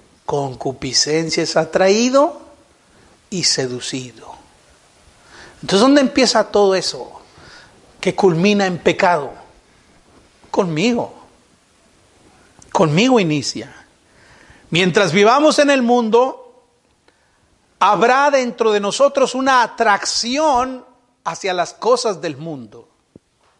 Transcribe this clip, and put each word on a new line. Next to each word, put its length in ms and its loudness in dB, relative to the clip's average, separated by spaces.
concupiscencia 1160 -4
es 120 -6
atraído 880 2
y 140 -6
seducido. 920 -6
Entonces, 160 0
¿dónde 200 6
empieza 500 0
todo 240 4
eso 360 -8
que 140 -2
culmina 540 2
en 100 -6
pecado? 560 0
Conmigo. 600 -2
Conmigo 480 2
inicia. 540 -4
Mientras 420 0
vivamos 460 4
en 140 2
el 100 2
mundo, 840 0
habrá 500 2
dentro 420 0
de 80 0
nosotros 540 0
una 300 2
atracción 1200 -2
hacia 320 -6
las 180 -4
cosas 480 -2
del 160 -8
mundo. 500 -16